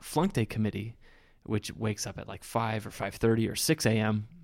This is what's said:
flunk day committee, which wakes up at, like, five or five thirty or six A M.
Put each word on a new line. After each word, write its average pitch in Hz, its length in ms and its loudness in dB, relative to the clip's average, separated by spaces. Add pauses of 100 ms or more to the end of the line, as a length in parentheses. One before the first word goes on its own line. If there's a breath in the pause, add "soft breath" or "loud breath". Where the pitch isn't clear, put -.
flunk 180 340 0
day 113 100 4
committee, 107 500 -2 (500 soft breath)
which - 300 -2
wakes 107 320 -4
up 101 120 -10
at, - 100 -12
like, 98 160 -12
five 110 420 -2
or - 40 -8
five - 240 -6
thirty 113 340 4
or - 80 -4
six - 300 2
A 110 60 6
M. 107 360 2 (160)